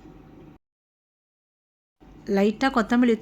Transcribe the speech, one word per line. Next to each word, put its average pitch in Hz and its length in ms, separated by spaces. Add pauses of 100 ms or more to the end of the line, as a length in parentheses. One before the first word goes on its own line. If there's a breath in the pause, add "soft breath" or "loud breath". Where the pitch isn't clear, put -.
(2250)
லைட்டா 214 380
கொத்தமல்லி 240 460